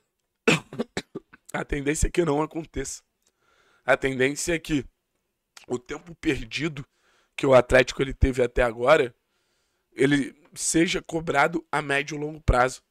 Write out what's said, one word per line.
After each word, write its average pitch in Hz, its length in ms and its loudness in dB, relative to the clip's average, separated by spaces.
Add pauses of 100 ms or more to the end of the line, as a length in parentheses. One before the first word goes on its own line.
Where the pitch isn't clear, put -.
(480)
<coughs> - 1040 -6
A - 140 -6
tendência 147 420 -2
é - 40 -4
que 175 120 0
não 151 180 0
aconteça. 151 640 -8 (840)
A 135 120 4
tendência 135 560 -2
é 160 60 -2
que 151 260 -2 (840)
o 123 100 -4
tempo 165 380 -14
perdido 135 680 -4 (500)
que - 100 -2
o 135 80 6
Atlético 127 480 4
ele 135 120 -4
teve 131 280 0
até 123 220 0
agora, 120 500 2 (760)
ele 143 420 0 (220)
seja 170 460 -2
cobrado 165 680 -2
a 147 120 -2
médio 143 340 -4
e 147 40 -8
longo 151 200 -10
prazo. 131 520 0